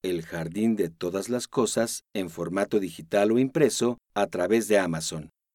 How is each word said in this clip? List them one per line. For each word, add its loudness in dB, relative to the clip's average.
El -2
Jardín -2
de 0
Todas -4
las -4
Cosas 0
en -4
formato 0
digital 0
o 4
impreso 2
a 2
través 0
de 6
Amazon. -4